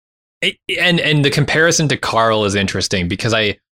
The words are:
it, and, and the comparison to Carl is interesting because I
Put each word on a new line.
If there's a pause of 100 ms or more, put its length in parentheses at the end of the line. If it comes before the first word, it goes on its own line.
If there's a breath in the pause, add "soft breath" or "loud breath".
(420)
it, (220)
and,
and
the
comparison
to
Carl
is
interesting
because
I (140)